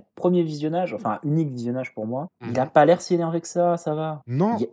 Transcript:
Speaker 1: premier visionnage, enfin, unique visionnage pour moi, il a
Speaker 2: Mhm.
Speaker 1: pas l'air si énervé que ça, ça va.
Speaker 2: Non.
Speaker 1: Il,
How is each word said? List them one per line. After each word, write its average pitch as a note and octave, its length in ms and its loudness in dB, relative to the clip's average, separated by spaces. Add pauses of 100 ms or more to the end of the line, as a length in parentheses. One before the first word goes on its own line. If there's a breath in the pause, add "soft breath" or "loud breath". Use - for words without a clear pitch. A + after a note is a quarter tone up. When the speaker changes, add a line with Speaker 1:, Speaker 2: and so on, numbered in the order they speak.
(140)
Speaker 1:
premier F3+ 300 2
visionnage, D#3 500 -2
enfin, A2 300 -4
unique D3+ 260 0
visionnage B2 460 -6
pour A2 100 -6
moi, C3 220 -6 (200)
il A#2 120 -4
a C3 60 2
Speaker 2:
Mhm. - 60 -4
Speaker 1:
pas D3+ 140 6
l'air F3 160 6
si F3+ 140 0
énervé E3+ 260 0
que - 60 -12
ça, F3 300 2
ça D3+ 180 -4
va. D#3 320 -6
Speaker 2:
Non. F#3 320 0
Speaker 1:
Il, - 140 -2